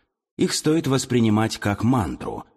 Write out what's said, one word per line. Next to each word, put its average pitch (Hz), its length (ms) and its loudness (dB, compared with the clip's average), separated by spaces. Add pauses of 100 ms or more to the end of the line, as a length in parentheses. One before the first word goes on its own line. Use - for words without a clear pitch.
(380)
их - 160 0
стоит 160 320 0
воспринимать 113 720 2
как 104 240 -4
мантру, 90 640 -2 (120)